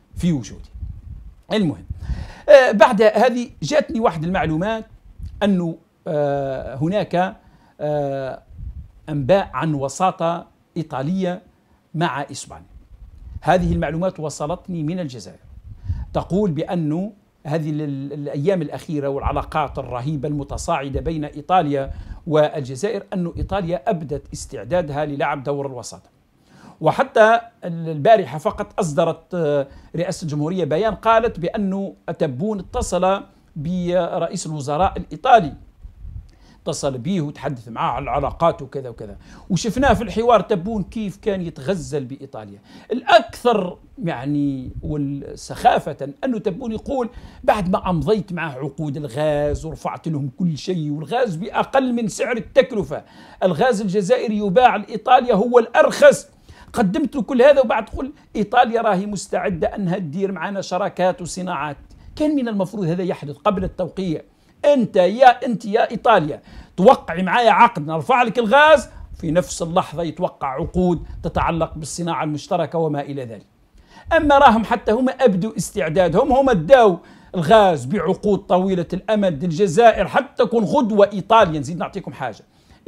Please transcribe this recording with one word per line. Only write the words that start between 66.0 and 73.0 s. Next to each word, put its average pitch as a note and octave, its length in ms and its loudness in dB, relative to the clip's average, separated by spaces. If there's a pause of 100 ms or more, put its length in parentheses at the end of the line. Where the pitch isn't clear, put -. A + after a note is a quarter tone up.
توقعي F3+ 460 4
معايا G#3+ 280 4
عقد F#3 360 4
نرفع E3 360 2
لك A#3+ 160 -2
الغاز، C#4 500 6 (320)
في E3 100 -4
نفس F3+ 320 -2
اللحظة E3+ 400 -2
يتوقع D#3+ 460 -4
عقود E3 580 0 (160)
تتعلق D#3+ 520 -2
بالصناعة D#3 500 -6
المشتركة D#3 540 -4
وما D3+ 220 -2